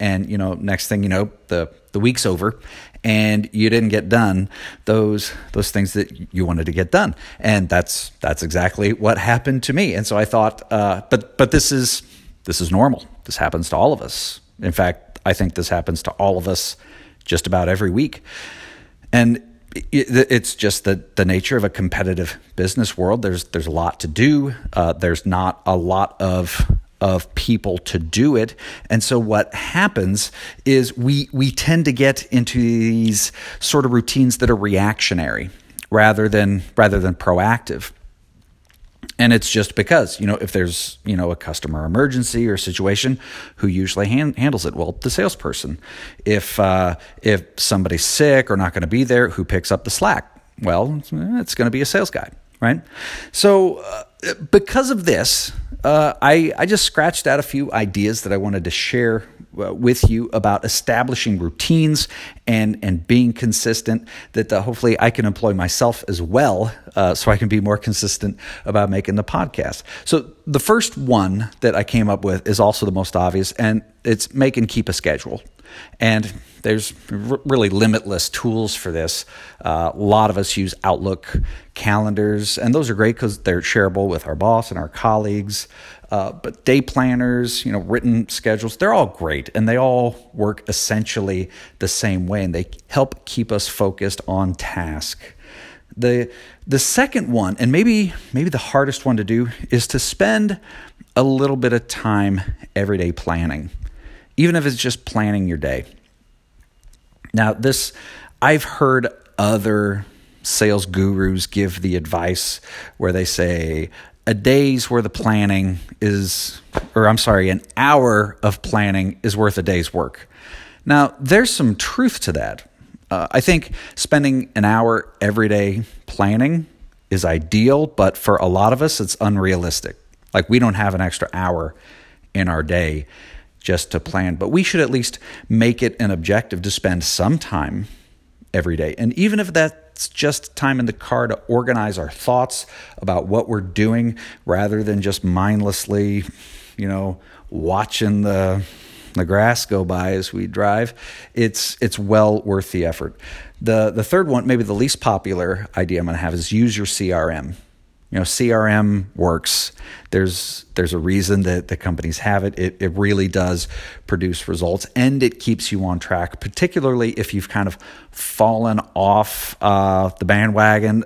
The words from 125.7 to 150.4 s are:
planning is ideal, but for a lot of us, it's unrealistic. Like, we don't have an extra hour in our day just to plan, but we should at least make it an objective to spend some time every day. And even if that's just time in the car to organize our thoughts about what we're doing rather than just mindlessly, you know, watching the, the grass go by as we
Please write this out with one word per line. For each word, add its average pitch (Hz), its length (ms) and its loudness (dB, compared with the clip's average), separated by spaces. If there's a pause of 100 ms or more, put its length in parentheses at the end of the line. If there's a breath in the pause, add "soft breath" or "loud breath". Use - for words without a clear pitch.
planning 165 600 0 (440)
is 90 140 -2
ideal, 107 600 2
but 98 300 2
for 104 200 2
a 92 100 2
lot 95 260 4
of 127 80 0
us, 151 200 0
it's 98 200 -4
unrealistic. 92 760 0 (360)
Like, 95 160 0
we 120 100 6
don't 117 160 4
have 101 200 0
an 92 80 -2
extra - 320 -4
hour 87 400 -2 (580 loud breath)
in 95 160 0
our 80 140 0
day 78 440 -2 (540 loud breath)
just - 300 -2
to 82 100 -2
plan, 92 360 -2
but 95 120 -6
we 170 140 2
should 175 180 0
at 131 80 2
least 127 300 -2 (300 loud breath)
make 117 340 2
it 117 180 0
an 104 100 2
objective 92 520 -2
to 98 80 -4
spend 90 320 -2
some 110 360 0
time 98 500 -6 (640 soft breath)
every 87 220 0
day. 78 200 -2
And 117 180 -2
even 208 260 0
if 180 120 -4
that's - 560 -2
just - 460 -4
time 135 240 0
in 120 80 0
the 110 60 -2
car 123 340 -2
to 110 80 -2 (140)
organize 117 500 0
our 78 100 -6
thoughts - 580 -2 (320 loud breath)
about 90 280 -2
what 110 220 0
we're 107 120 -2
doing 110 560 0 (300 loud breath)
rather 104 360 0
than 104 200 0
just 98 220 -2
mindlessly, 101 1000 0 (520 loud breath)
you 98 120 -4
know, 95 300 -4 (320 loud breath)
watching 101 720 0
the, 95 400 0 (520 loud breath)
the 90 120 0
grass 107 400 2
go 98 180 0
by 92 280 -2
as 95 200 -4
we 98 140 -6